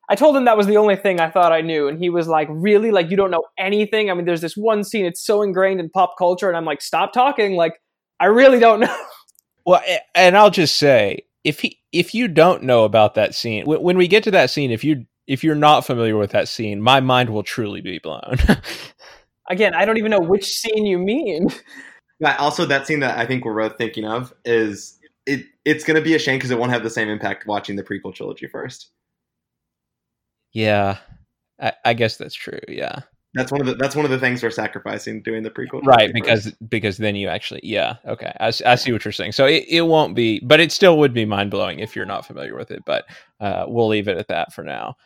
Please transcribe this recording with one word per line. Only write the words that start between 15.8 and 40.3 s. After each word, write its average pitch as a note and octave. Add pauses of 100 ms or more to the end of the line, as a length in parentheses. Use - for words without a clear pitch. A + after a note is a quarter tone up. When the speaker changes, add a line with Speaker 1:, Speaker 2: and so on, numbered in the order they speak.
Speaker 2:
familiar A2+
with G2+
that F#2+
scene, G#2
my B2+
mind B2+
will G#2+
truly G2+
be F#2
blown. - (120)
<laughs> -
Speaker 1:
Again, F#3
I F3
don't A3
even A3
know G#3
which F#3
scene G#3+
you F#3+
mean. G3+
<laughs> - (640)
Speaker 3:
Yeah, C#3
also, D#3+
that C#3
scene D3+
that B2+
I A#2+
think A#2
we're G#2+
both A2
thinking A2
of A#2+ (140)
is, A2 (260)
it, C3+ (220)
it's D3+
gonna D#3
be D#3+
a D#3
shame C3+
'cause B2+
it A#2+
won't B2
have A#2
the A2+
same A2
impact G#2
watching G2+
the G2
prequel G2
trilogy -
first. - (1600)
Speaker 2:
Yeah, G#2 (640)
I, - (120)
I A#2+
guess A2+
that's -
true. -
Yeah. - (340)
Speaker 3:
That's B2+
one C#3
of B2+
the, B2+
that's C3+
one D3+
of C#3
the C3
things B2
we're A#2
sacrificing G#2+
doing A2
the A2
prequel B2+
Speaker 2:
Right, A#2
Speaker 3:
trilogy -
Speaker 2:
because, A2+
Speaker 3:
first. A2
Speaker 2:
because G#2+
then G#2
you G2
actually, -
yeah, G2+ (100)
okay, -
I A2+
s-, -
I B2
see B2
what A2
you're G#2+
saying. F#2
So C3+
it, D3+
it E3
won't D#3
be, A2+